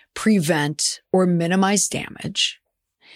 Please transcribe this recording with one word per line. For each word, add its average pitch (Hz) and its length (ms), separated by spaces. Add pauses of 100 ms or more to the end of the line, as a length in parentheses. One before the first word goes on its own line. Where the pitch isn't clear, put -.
(140)
prevent 156 880 (100)
or 185 140
minimize 185 640
damage. - 720 (540)